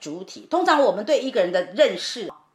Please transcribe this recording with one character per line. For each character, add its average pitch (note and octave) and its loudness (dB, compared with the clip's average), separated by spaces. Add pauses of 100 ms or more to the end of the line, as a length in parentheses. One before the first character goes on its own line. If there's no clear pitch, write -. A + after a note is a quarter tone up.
主 E3 -12
体。 - -20
通 F4 2
常 C#4+ 4
我 A3+ 6
们 G#3 -4
对 C4+ 2
一 C4 -4
个 A3+ 0
人 F3+ 0
的 F3+ 0 (140)
认 A#3+ 4
识， F#3 -8 (260)